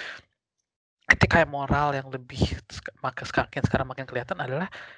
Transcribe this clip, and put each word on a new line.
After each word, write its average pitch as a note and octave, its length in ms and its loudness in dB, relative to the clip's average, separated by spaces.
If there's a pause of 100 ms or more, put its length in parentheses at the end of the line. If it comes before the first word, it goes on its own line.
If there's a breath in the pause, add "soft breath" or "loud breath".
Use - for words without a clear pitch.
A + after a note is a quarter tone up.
(1080 loud breath)
etika - 380 6
moral C#3+ 480 0
yang C3+ 160 -4
lebih C3 320 -10 (240)
sek-, - 340 -14
maka B2+ 300 -6
semakin - 340 -2
sekarang C3 220 2
makin C3 240 -8
kelihatan B2 320 -6
adalah C3+ 240 -2 (340 loud breath)